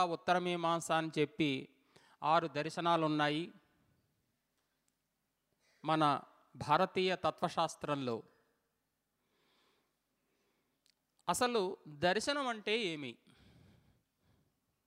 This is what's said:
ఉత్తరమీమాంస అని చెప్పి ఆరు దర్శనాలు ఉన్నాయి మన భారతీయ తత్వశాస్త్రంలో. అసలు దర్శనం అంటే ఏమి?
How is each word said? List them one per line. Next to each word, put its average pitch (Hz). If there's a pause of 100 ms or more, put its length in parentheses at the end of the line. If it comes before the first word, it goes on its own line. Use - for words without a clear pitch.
(140)
ఉత్తరమీమాంస 170
అని 160
చెప్పి 147 (540)
ఆరు 165
దర్శనాలు 160
ఉన్నాయి 151 (2250)
మన 151 (320)
భారతీయ 180
తత్వశాస్త్రంలో. 147 (3000)
అసలు 214 (280)
దర్శనం 254
అంటే 214 (160)
ఏమి? 139 (1700)